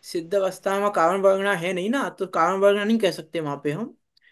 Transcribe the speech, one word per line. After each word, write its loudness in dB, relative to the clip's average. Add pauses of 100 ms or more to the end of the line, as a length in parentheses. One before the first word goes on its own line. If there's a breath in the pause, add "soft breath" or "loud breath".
सिद्ध -6
अवस्था -2
में 0
कारण 2
वर्गना 4
है -4
नहीं -4
ना, -2
तो -8
कारण 0
वर्गना 4
नहीं 2
कह 2
सकते -8
वहां -4
पे -4
हम। -8 (340 soft breath)